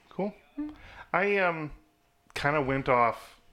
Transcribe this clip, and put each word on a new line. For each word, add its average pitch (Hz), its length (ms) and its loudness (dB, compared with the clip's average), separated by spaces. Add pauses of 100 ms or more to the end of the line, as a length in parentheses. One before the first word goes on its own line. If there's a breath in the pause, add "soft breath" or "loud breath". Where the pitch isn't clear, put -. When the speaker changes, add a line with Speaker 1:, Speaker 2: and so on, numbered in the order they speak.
(100)
Speaker 1:
Cool. 202 240 -6 (220)
Speaker 2:
Hmm. 302 120 -6 (460 loud breath)
Speaker 1:
I, 196 240 2
um, 160 320 -2 (640)
kinda 147 260 0
went 135 300 0
off 120 480 2 (140)